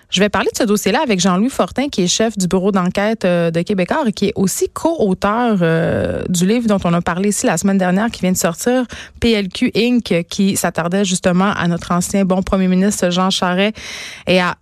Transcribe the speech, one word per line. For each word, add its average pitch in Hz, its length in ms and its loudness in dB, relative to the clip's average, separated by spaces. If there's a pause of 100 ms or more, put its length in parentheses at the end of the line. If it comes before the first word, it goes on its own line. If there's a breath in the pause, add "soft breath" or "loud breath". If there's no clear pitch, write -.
(120)
Je 185 100 0
vais 208 80 2
parler 226 220 0
de - 60 -6
ce 302 60 0
dossier-là 208 400 0
avec 208 160 0
Jean-Louis 190 320 2
Fortin, 247 360 -2
qui 208 140 -2
est 175 60 2
chef 226 280 0
du 185 120 0
bureau 190 240 0
d'enquête, 196 540 0
euh, 170 260 2
de 170 100 0
Québecor 214 460 -2
et 208 40 2
qui - 180 -2
est - 60 -2
aussi 196 320 -2
co-auteur, 220 960 0
euh, 165 640 0
du 180 200 0
livre 233 200 2
dont 202 160 2
on 170 120 2
a 175 60 2
parlé 185 280 -2
ici 202 160 -2
la 175 120 2
semaine 196 200 2
dernière, 190 320 2
qui - 120 -10
vient 180 100 2
de 180 60 0
sortir, 240 480 0 (340 loud breath)
P 233 140 2
L 202 160 0
Q - 260 -2
Inc, 220 520 0
qui 196 300 0
s'attardait 175 480 -2
justement 185 460 2
à - 160 -2
notre 170 240 -2
ancien 190 340 0
bon 185 160 2
premier 190 260 0
ministre 185 440 2
Jean 185 180 0
Charest 190 480 0 (480 loud breath)
et 180 160 4
à, 175 200 -2